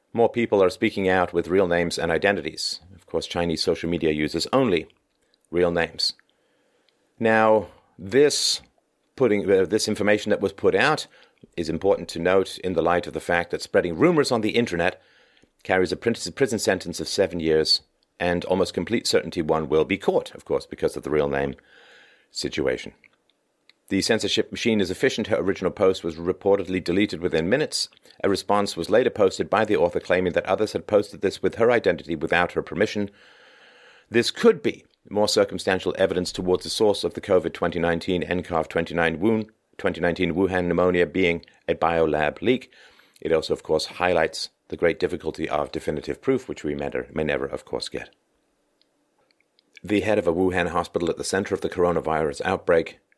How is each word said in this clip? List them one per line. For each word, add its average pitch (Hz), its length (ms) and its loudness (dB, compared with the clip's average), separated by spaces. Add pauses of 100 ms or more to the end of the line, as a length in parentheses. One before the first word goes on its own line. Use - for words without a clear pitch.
(140)
More 113 160 4
people 110 340 2
are 92 60 6
speaking 98 400 0
out 92 240 2
with 85 140 0
real 92 200 2
names 85 320 0
and 82 120 -2
identities." 80 680 -2 (160)
Of - 120 -20
course, 82 200 -4
Chinese 87 360 -2
social 85 260 -2
media 82 220 0
uses 76 420 -2
only 117 340 0 (640)
real 87 200 2
names. 85 420 -2 (1040)
Now, 110 500 4 (300)
this 127 640 2 (540)
putting, 101 340 2
uh, 95 160 6
this 101 220 0
information 104 440 2
that - 100 2
was 98 120 0
put 92 220 2
out 143 320 2 (480)
is 80 140 -4
important 87 400 0
to - 100 -8
note 92 400 2
in 92 140 -4
the 80 80 2
light 85 260 2
of 71 60 -12
the 78 60 -4
fact 87 320 0
that 82 100 -6
spreading 87 340 0
rumors 147 360 2
on 113 100 0
the 104 140 -2
internet 90 460 0 (640)
carries 92 280 2
a 90 40 -2
prin-, 117 200 -2 (200)
prison 113 240 0
sentence 87 400 -2
of 80 80 -6
seven 87 320 -2
years 78 420 2 (380)
and 87 260 0
almost 92 280 0
complete - 320 -2
certainty 85 360 0
one 78 280 0
will 110 160 4
be 98 120 -2
caught, - 380 -2
of - 100 -20
course, 69 200 -2
because 76 320 -4
of 65 60 -10
the 67 60 -8
real 73 200 2
name 69 260 -2 (760)
situation. - 640 -4 (960)
"The 95 120 2
censorship 107 500 0
machine 107 300 0
is 87 80 0
efficient. 113 380 -2
Her - 100 0
original 90 340 -2
post 95 320 2
was 82 120 -6
reportedly 92 680 0
deleted 92 380 0
within 82 280 0
minutes. 139 380 -2 (360)
A 98 60 2
response 101 460 0
was 82 140 -6
later 117 200 4
posted 95 400 0
by 107 140 2
the 104 120 0
author 87 240 2
claiming 90 340 0
that 98 120 0
others 98 280 -2
had - 140 -6
posted 95 340 0
this 95 220 -2
with 92 120 0
her 117 140 4
identity 92 460 0
without 85 380 0
her 80 100 -2
permission. 101 480 -2 (960)
This 113 220 2
could 214 320 2
be - 220 -4 (240)
more 104 180 2
circumstantial 95 720 0
evidence 90 320 0
towards 90 320 0
the 80 60 -8
source 104 340 2
of 87 100 -2
the - 80 -10
covid 87 320 2
twenty 87 240 -2
nineteen 85 460 0
N 87 180 -2
cov 82 280 -2
twenty-nine 82 500 -2
Wuhan, 110 300 0 (280)
twenty 87 220 -4
nineteen 85 340 0
Wuhan 92 340 0
pneumonia 87 380 2
being 85 400 0 (220)
a 85 80 0
biolab 78 640 0
leak. 120 300 -2 (500)
It 82 100 -2
also, 80 220 2
of - 80 -4
course, 78 240 0
highlights 87 640 -2 (200)
the 78 80 -10
great 82 220 0
difficulty 82 480 -4
of 73 240 -4
definitive 76 520 -6
proof, 135 260 -2
which 76 140 -10
we 73 100 -4
may, 71 160 -6 (240)
may 78 100 -2
never, 69 220 -2
of - 200 -10
course, - 220 -8
get." - 220 -12 (1700)
The 101 180 0
head 104 160 0
of - 100 0
a 82 60 2
Wuhan 90 360 0
hospital 85 420 -2
at - 60 -4
the - 60 -8
center 98 300 -2
of - 80 -4
the 85 80 -4
coronavirus 80 760 0
outbreak 87 540 0 (200)